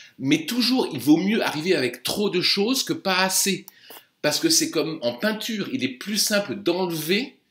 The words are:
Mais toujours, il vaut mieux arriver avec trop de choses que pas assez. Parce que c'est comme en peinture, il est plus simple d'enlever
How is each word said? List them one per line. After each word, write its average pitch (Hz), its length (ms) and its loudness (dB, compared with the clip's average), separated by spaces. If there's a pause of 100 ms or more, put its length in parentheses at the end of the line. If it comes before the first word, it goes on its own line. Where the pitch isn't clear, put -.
(180)
Mais 139 260 2
toujours, 240 480 0
il 135 80 -6
vaut 147 160 6
mieux 196 260 2
arriver 156 320 0
avec 127 280 -2
trop 202 260 -2
de 170 140 0
choses 220 400 0
que - 100 -4
pas 180 280 2
assez. 190 440 2 (560)
Parce 147 180 0
que 160 120 2
c'est 156 200 2
comme 156 320 -2
en 120 120 0
peinture, 208 580 -4
il 135 100 -4
est - 140 -2
plus 202 220 -6
simple 196 380 0
d'enlever 170 840 -2 (120)